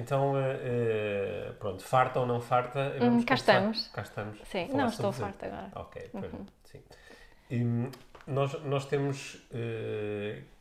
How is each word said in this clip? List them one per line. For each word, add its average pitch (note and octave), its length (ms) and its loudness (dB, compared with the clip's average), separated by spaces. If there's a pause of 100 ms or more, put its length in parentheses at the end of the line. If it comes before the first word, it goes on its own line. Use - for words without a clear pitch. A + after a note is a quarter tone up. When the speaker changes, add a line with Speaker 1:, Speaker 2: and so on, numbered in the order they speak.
Speaker 1:
então, C#3 380 2
eh, C3+ 240 0
eh, G#2+ 960 0
pronto, F#2+ 240 -4
farta B2+ 380 4
ou B2 60 2
não A#2+ 140 2
farta, C3+ 560 0
Speaker 2:
Hum, - 40 -2
Speaker 1:
vamos A#3+ 240 6
Speaker 2:
cá C4 100 4
Speaker 1:
começar, A#3 200 6
Speaker 2:
estamos. G#3+ 340 2
Speaker 1:
cá - 140 -6
estamos. G#2+ 420 -8
Speaker 2:
Sim, F3 240 -4
Speaker 1:
Falar C#4 140 0
Speaker 2:
não, A#3+ 60 4
estou G#3 240 0
Speaker 1:
sobre G#3 200 -4
Speaker 2:
farta - 140 -10
agora. G3 280 -10
Speaker 1:
Ok, - 400 -12
Speaker 2:
Uhum. G3+ 80 -8
Speaker 1:
pronto, - 300 -10 (120)
sim. - 160 -20 (680)
E, A#2+ 120 0
hum, A#2 280 0 (360)
nós, C#3 380 0
nós C#3 220 0
temos, C#3 640 -2
eh, A2 920 -4 (180)